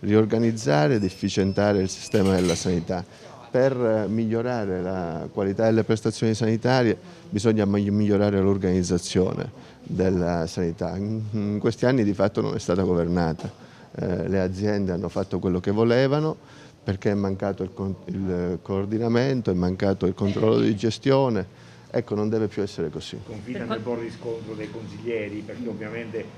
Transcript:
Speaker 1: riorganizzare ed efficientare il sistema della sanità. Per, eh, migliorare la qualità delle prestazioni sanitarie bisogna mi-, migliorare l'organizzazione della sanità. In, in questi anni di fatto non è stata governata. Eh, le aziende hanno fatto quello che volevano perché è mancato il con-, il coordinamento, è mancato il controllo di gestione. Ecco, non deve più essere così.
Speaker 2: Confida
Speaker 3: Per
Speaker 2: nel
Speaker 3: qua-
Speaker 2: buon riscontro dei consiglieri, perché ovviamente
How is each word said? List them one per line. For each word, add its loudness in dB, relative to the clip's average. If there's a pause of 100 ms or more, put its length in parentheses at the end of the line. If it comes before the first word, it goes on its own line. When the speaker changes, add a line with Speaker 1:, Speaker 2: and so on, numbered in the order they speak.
Speaker 1:
riorganizzare 4
ed 2
efficientare 2
il 2
sistema 2
della 2
sanità. -2 (440)
Per, 2
eh, 2
migliorare -2
la -4
qualità 0
delle 4
prestazioni 0
sanitarie 2 (320)
bisogna 2
mi-, 2
migliorare 4
l'organizzazione 2 (320)
della 0
sanità. -4
In, -4
in -2
questi 0
anni 4
di 2
fatto 2
non -2
è -4
stata 0
governata. 0 (460)
Eh, -4
le 0
aziende -2
hanno -4
fatto -4
quello 0
che -2
volevano 2 (220)
perché 0
è 2
mancato -2
il -10
con-, -4
il -4
coordinamento, 0
è 2
mancato 0
il 0
controllo 2
di 2
gestione. 2 (460)
Ecco, -4
non 0
deve 0
più -4
essere -6
così. -10
Speaker 2:
Confida -12
Speaker 3:
Per -8
Speaker 2:
nel -6
Speaker 3:
qua- -6
Speaker 2:
buon -6
riscontro -10
dei -10
consiglieri, -8
perché -10
ovviamente -8 (140)